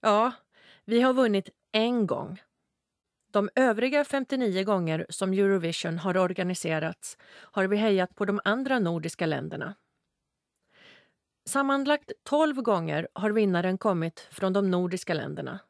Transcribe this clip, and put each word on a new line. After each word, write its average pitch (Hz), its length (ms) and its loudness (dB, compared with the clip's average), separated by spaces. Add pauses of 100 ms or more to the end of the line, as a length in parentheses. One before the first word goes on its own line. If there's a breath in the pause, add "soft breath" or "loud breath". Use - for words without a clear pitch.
Ja, 220 260 4 (520 soft breath)
vi 233 160 4
har 254 120 6
vunnit 226 360 4 (240)
en 226 340 2
gång. - 360 -4 (880)
De 202 220 0
övriga 254 500 2
femtionio 247 600 -2
gånger 175 440 0
som 190 240 -4
Eurovision 180 680 0
har 175 180 -2
organiserats 180 1000 -2 (140)
har - 320 -4
vi 196 120 0
hejat 202 380 2
på 202 100 -4
de 202 200 0
andra 254 340 0
nordiska 170 480 -2
länderna. 151 480 -6 (1700 soft breath)
Sammanlagt 277 680 0 (100)
tolv 294 400 2
gånger 165 500 0
har 208 180 -2
vinnaren 190 480 2
kommit 165 520 -2
från 190 220 -2
de 196 180 2
nordiska 180 440 -2
länderna. 147 440 -6 (120)